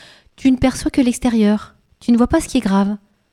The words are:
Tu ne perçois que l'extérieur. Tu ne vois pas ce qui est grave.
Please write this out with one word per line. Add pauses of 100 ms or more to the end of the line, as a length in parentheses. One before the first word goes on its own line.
(360)
Tu
ne
perçois
que
l'extérieur. (260)
Tu
ne
vois
pas
ce
qui
est
grave. (360)